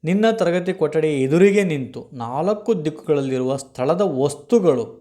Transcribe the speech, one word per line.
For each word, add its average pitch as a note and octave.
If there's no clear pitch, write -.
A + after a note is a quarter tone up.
ನಿನ್ನ G3+
ತರಗತಿ F3+
ಕೊಠಡಿ D#3
ಎದುರಿಗೆ F#3+
ನಿಂತು C3+
ನಾಲ್ಕು D#3
ದಿಕ್ಕುಗಳಲ್ಲಿರುವ C#3
ಸ್ಥಳದ C#3
ವಸ್ತುಗಳು C#3+